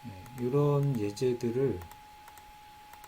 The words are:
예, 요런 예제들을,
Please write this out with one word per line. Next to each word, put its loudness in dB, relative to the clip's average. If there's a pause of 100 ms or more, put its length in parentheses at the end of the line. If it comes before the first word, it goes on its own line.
예, -8
요런 4
예제들을, 0 (1300)